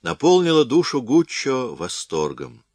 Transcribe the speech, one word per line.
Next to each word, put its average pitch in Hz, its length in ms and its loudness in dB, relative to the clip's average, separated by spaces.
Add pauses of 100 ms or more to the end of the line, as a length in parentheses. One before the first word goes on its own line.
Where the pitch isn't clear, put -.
наполнила 160 600 2
душу 139 380 0
Гуччо 131 720 -2
восторгом. 71 880 -6 (120)